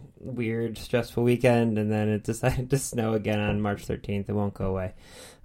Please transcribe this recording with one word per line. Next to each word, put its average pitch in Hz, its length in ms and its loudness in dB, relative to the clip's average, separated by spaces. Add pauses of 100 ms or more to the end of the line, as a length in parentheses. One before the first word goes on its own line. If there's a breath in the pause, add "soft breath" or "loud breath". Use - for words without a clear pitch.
(180)
weird, 117 600 -4
stressful - 440 -2
weekend, 120 540 4
and 107 160 0
then 107 160 2
it 107 160 0
<laughs> - 0 -
decided 127 460 0
to 139 80 4
snow 113 340 -2
again 107 280 0
on 104 200 0
March 101 240 -2
thirteenth. 101 460 -4
It - 20 -4
won't 101 220 -2
go 98 160 -2
away. 92 240 -4 (500 loud breath)